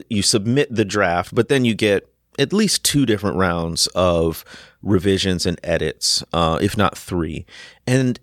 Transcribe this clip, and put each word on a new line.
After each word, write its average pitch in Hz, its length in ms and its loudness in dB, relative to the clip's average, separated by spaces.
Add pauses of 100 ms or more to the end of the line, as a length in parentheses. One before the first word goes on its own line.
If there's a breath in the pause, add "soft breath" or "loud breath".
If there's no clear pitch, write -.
you 101 140 0
submit 120 520 0
the 107 100 2
draft, 92 500 0
but 113 140 2
then 135 160 2
you 113 100 2
get 101 340 0 (300)
at 139 140 0
least 208 320 0
two 139 220 2
different 104 320 0
rounds 85 560 0
of 85 500 2 (380 loud breath)
revisions 95 640 0
and 87 180 -2
edits, - 580 -2 (120)
uh, 82 260 2
if 101 160 0
not 101 200 0
three. 87 500 -6 (400 loud breath)
And, 127 360 0